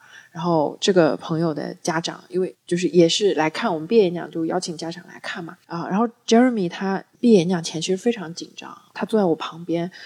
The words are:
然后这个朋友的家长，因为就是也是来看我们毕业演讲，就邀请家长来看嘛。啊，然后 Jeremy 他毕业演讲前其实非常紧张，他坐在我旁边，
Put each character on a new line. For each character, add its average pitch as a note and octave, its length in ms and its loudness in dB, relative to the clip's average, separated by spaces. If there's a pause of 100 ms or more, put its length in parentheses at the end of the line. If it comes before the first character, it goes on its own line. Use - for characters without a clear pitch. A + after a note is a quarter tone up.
(300)
然 E3+ 140 -10
后 D#3 340 0
这 - 140 0
个 D#3 240 4
朋 D#3+ 240 -6
友 E3 140 -2
的 C#3 220 -8
家 D#3+ 220 -4
长， - 300 -8
因 F3 100 -6
为 F#3 160 -4 (120)
就 F3 100 -2
是 F3 120 -2
也 E3+ 200 6
是 F#3+ 260 2
来 D#3 140 0
看 G3+ 240 -4
我 D#3+ 60 -4
们 D#3+ 100 -8
毕 A#3 80 2
业 A3 80 8
演 F3 100 0
讲， D#3 160 -10
就 E3 140 -4
邀 F3 160 -2
请 F3+ 160 -10
家 E3 140 -10
长 F3 180 -14
来 - 120 -20
看 - 220 -12
嘛。 E3+ 220 -16
啊， E3 240 -10
然 F#3 100 -2
后 A#3 80 2 (200)
Jeremy A3+ 420 4
他 G3 340 -6 (180)
毕 A#3+ 120 6
业 G#3 60 10
演 E3 100 2
讲 F3 160 -2
前 E3 160 -6
其 E3+ 60 -6
实 F#3 100 0
非 A#3 160 0
常 F3 220 -8
紧 - 200 -14
张， - 220 -18 (160)
他 - 140 -6
坐 A3 120 0
在 G3+ 60 4
我 E3 100 2
旁 E3 300 -10
边， E3+ 260 -4 (160)